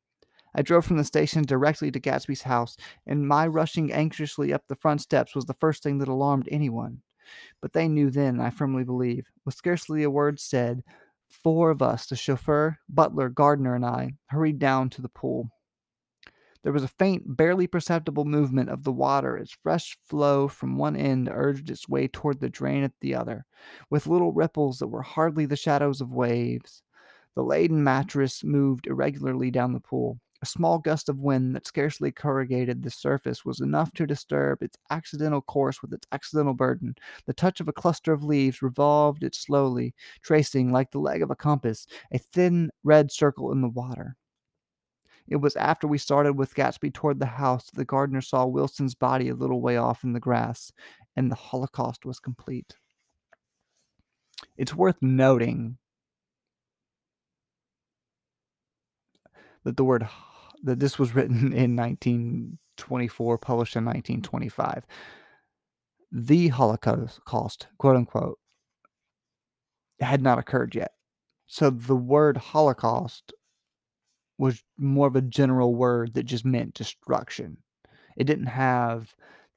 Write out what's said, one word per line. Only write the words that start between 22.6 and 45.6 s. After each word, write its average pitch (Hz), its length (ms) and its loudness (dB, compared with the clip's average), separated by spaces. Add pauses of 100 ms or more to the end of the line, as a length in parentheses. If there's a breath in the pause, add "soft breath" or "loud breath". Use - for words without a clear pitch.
at 135 160 -4
the 139 140 -4
other, 117 300 -8 (460 loud breath)
with 147 160 0
little 170 260 2
ripples 151 460 0
that 131 100 -6
were 117 140 -8
hardly 156 420 0
the 143 120 -2
shadows 143 440 0
of 127 120 -6
waves. 120 720 -2 (520 soft breath)
The 131 80 -2
laden 151 420 2
mattress 135 580 0
moved 139 440 0
irregularly 135 640 -2
down 123 240 0
the 123 60 -6
pool. 123 400 -6 (200)
A 131 60 -10
small 170 320 0
gust 156 300 -2
of 135 120 -4
wind 131 340 0
that 131 120 -10
scarcely 143 440 -2
corrugated 127 720 -2
the 123 80 -6
surface 135 540 -4
was 131 160 -8
enough 147 320 -2
to 160 140 -4
disturb 139 560 -2
its - 140 -10 (140)
accidental 151 520 -4
course 139 400 -2
with - 100 -12
its - 200 -14
accidental 143 420 -2
burden. 127 400 -2 (320 loud breath)
The 135 60 -6
touch - 280 0
of 151 80 -6
a 143 40 -6
cluster 165 400 0
of 147 120 0
leaves 139 380 2
revolved 147 600 2
it 135 120 -4
slowly, 127 600 0 (280 loud breath)
tracing, 135 500 2
like 131 180 2
the 139 80 -6
leg 151 240 0
of 139 80 -2
a 139 60 -4
compass, 131 500 -2 (240 loud breath)
a 127 80 -2
thin 175 520 2 (120)
red 151 300 6
circle 135 400 0
in 135 80 0
the 127 80 0
water. 123 480 -8 (1120 soft breath)
It - 100 -4
was 143 200 2
after 160 300 0